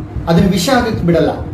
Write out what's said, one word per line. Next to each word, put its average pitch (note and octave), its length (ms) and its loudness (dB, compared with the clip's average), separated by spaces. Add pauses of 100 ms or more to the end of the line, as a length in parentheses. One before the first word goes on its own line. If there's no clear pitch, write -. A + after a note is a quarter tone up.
(280)
ಅದನ್ನ E3+ 240 4
ವಿಷ F#3+ 180 0
ಆಗಕ್ಕೆ A#3 360 0
ಬಿಡಲ್ಲ. D#3+ 240 2 (240)